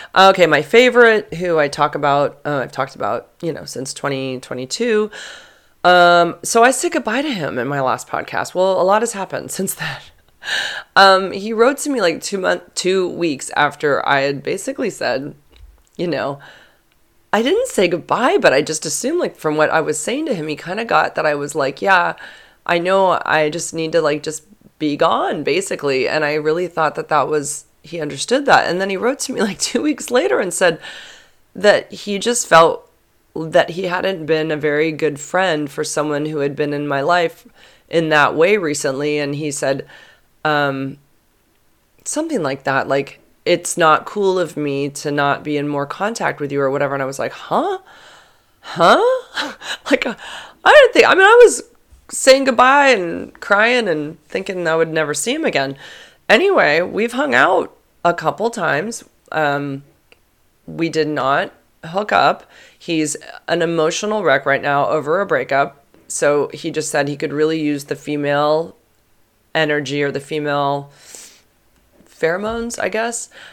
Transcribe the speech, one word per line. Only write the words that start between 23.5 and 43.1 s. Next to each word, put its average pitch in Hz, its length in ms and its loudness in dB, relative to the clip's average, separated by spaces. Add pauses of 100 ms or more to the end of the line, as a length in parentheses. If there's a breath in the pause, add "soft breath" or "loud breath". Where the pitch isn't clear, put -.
just 165 220 -8
need 160 180 -4
to, - 100 2
like, 151 220 -2
just 156 200 -10 (360)
be 147 180 -2
gone," 202 460 -2
basically. 139 640 -2
And 151 180 0
I 147 80 -2
really 156 340 -2
thought 160 280 -2
that 160 140 -8
that 147 180 2
was, 147 380 -4 (180)
he 165 160 -12
understood 151 460 -2
that. 165 220 6
And 180 140 -2
then 196 80 -2
he 190 80 -4
wrote 254 220 -2
to - 140 -8
me, - 80 -4
like, 202 180 -2
<laughs> - 100 -4
two 240 140 0
weeks 294 260 -4
later 320 300 2
and 185 120 -4
said - 280 2 (720 loud breath)
that 185 380 2
he 202 260 -6
just 233 300 -2
felt - 380 6 (500)
that 160 360 0
he 180 120 -8
hadn't 180 420 -4
been 156 240 0
a 156 60 -2
very 151 380 0
good 147 260 -4
friend 156 500 -2
for 156 140 -8
someone 147 440 -4
who 156 100 -6
had 139 180 -2
been 147 160 -2
in 147 160 -6
my 139 140 -2
life 170 440 0 (440 soft breath)
in 165 180 0
that 143 260 4
way 180 220 4
recently. 147 640 -2
And 143 160 -4
he 147 160 -4
said, 139 340 -4 (600 loud breath)
um, 139 520 -2 (1080)
something 302 360 -4
like 139 220 -4
that, 135 240 0
like, 139 320 -2 (240)